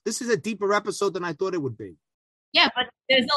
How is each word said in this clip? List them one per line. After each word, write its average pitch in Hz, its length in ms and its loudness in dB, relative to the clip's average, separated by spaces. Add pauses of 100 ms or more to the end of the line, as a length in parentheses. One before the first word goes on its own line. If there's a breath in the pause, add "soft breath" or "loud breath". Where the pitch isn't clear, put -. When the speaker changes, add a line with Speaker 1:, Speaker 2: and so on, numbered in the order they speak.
Speaker 1:
This 220 160 -4
is 240 80 -6
a 233 80 4
deeper 202 380 -2
episode 202 400 -2
than 180 100 -4
I 175 80 -2
thought 180 220 -2
it 170 80 -2
would 123 160 -6
be. 92 180 -12 (560)
Speaker 2:
Yeah, 311 220 6
but 247 120 -4 (240)
there's 262 160 4 (100)